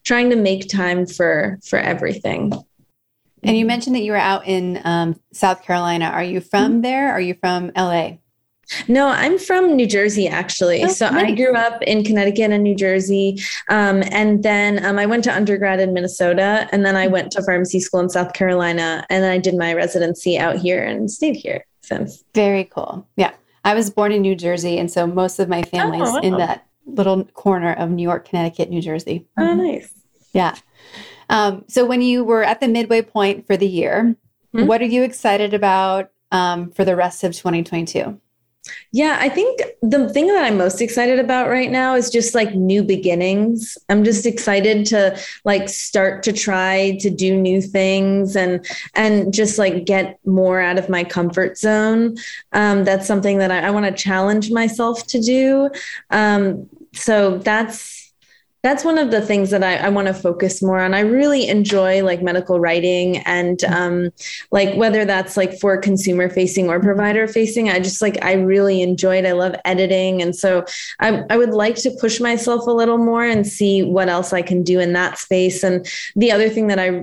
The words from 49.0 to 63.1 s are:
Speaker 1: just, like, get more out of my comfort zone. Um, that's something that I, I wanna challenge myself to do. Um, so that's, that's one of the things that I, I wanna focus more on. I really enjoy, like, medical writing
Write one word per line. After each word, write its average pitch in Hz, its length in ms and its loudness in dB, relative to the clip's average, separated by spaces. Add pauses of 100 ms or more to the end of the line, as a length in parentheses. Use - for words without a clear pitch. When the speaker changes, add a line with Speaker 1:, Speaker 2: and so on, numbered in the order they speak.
Speaker 1:
just, 208 240 0
like, 180 260 0
get 190 400 0
more 185 360 2
out 180 180 0
of 190 100 -2
my 175 160 0
comfort 175 540 -2
zone. 220 580 2 (360)
Um, 202 320 2
that's 190 220 0
something 202 300 0
that 190 140 2
I, 180 160 0
I 196 40 0
wanna 202 220 0
challenge 196 580 0
myself 226 580 -2
to 247 120 -2
do. 262 480 2 (400)
Um, 202 580 0 (280)
so 202 420 2
that's, 214 640 -4 (640)
that's 277 200 0
one 320 140 2
of 277 140 0
the 220 100 2
things 202 300 0
that 196 120 2
I, 185 140 0
I 196 140 -2
wanna 196 240 0
focus 185 480 -2
more 185 180 2
on. 185 140 0
I 196 60 2
really 262 480 2
enjoy, 196 540 2
like, 180 200 0
medical 180 380 0
writing 180 680 0